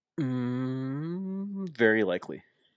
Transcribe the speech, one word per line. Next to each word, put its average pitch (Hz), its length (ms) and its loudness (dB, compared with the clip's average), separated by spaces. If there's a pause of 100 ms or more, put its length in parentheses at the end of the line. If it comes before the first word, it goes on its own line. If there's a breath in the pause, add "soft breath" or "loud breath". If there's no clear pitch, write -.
(360)
Mm, 151 1400 -4
very 110 280 6
likely. 92 400 -2 (340)